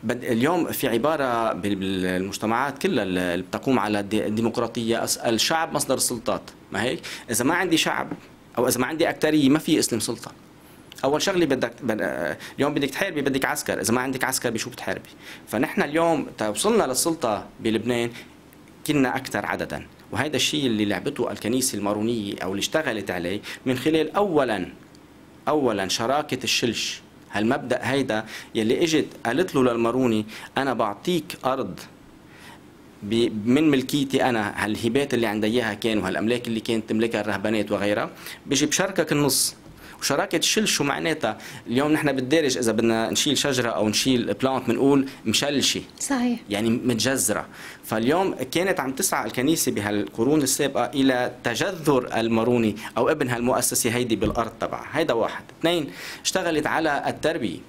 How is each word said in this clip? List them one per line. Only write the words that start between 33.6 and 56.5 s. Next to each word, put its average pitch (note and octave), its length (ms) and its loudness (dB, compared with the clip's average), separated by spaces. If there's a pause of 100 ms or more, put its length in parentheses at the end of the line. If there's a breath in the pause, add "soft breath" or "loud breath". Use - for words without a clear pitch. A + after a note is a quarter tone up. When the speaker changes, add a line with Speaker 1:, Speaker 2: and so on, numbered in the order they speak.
Speaker 1:
ملكيتي C3+ 540 2
أنا، G#2+ 420 0
هالهبات A#2 480 0
اللي A#2 140 2
عندها G#2+ 220 0
إياها A2+ 240 0
كان A2 240 0
وهالأملاك G2 500 0
اللي A2+ 120 -2
كانت A2+ 300 -2
تملكها A2+ 320 0
الرهبانات G#2 500 -2
وغيرها، G#2 380 0 (360 loud breath)
بيجي C#3+ 200 2
بشاركك F#3 460 0
النص." D3 440 2 (460 loud breath)
وشراكة E3+ 360 0
الشلش G#3+ 340 2
شو - 120 2
معناتها؟ D3 540 0 (300 loud breath)
اليوم C#3 240 2
نحن D3 200 4
بالدارج C3 460 2
إذا A2+ 140 2
بدنا A2+ 400 2
نشيل B2+ 260 2
شجرة B2 320 2
أو G#2 200 2
نشيل A2+ 440 2
plant B2+ 340 0
بنقول C3+ 420 4 (160 loud breath)
مشلشة. B2 560 0 (180)
Speaker 2:
صحيح. B3 400 0 (100)
Speaker 1:
يعني G#2 200 2
متجذرة. A2+ 760 0 (380 loud breath)
فاليوم C3 520 0
كانت E3 440 -2
عم C3+ 120 -4
تسعى C3 360 -2
الكنيسة C3 440 0
بهالقرون G#2+ 680 0
السابقة C3+ 440 0
إلى B2+ 460 2 (120)
تجذر D3 640 0 (100)
الماروني A2+ 560 2 (220 loud breath)
أو B2 120 2
ابن D3 200 0
هالمؤسسة A#2+ 680 0
هيدي B2 200 2
بالأرض G#2+ 440 0
تبعها. A#2 320 -4
هيدا D3 220 0
واحد. G#2+ 300 -2 (160)
اثنين، E3 300 2 (340 loud breath)
اشتغلت E3 440 0